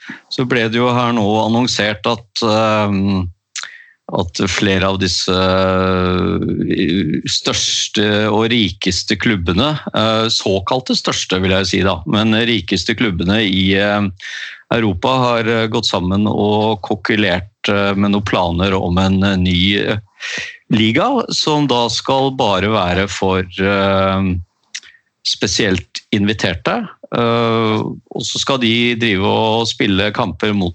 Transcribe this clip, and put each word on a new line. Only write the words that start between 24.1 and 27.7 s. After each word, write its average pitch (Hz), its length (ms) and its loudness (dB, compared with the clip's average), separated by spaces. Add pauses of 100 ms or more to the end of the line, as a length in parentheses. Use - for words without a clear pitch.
spesielt - 760 -2 (120)
inviterte. 107 760 0 (240)
Eh, 113 720 2